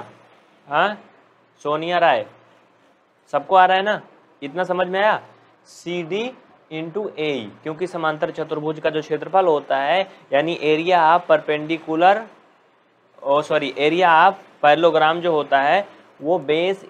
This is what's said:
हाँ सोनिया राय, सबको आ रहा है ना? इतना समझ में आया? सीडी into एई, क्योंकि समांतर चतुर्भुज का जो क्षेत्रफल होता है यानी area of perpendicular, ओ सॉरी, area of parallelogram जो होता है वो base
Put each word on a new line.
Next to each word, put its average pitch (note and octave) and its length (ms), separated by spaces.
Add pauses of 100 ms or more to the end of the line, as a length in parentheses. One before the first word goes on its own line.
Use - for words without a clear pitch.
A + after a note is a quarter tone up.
(680)
हाँ F3+ 300 (680)
सोनिया D#3+ 320
राय, C#3+ 280 (1080)
सबको C#3+ 220
आ F#3 100
रहा F#3 120
है F#3+ 60
ना? G3+ 180 (400)
इतना D3 240
समझ F3+ 220
में F#3 120
आया? G3+ 220 (440)
सीडी F3 640 (400)
into E3 360 (120)
एई, C#3+ 260 (180)
क्योंकि D#3+ 240
समांतर D#3+ 440
चतुर्भुज D#3 480
का D#3 100
जो D3+ 120
क्षेत्रफल D3+ 440
होता C#3+ 320
है D3+ 240 (320)
यानी D#3 220 (100)
area E3 400
of F3 220
perpendicular, D#3+ 880 (1040)
ओ C#3+ 200
सॉरी, D3 380
area E3+ 300 (100)
of F#3+ 160 (280)
parallelogram D#3 580
जो E3+ 100
होता C#3+ 300
है E3+ 260 (340)
वो D#3+ 200
base E3+ 480